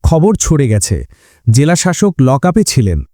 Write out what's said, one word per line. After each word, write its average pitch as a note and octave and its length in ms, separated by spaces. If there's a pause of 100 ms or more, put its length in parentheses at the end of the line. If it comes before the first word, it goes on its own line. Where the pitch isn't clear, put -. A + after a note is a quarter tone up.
খবর E3+ 320
ছড়ে C#3+ 340
গেছে, G2 360 (460)
জেলাশাসক E3+ 680
লকআপে C#3+ 440
ছিলেন। F2+ 380 (120)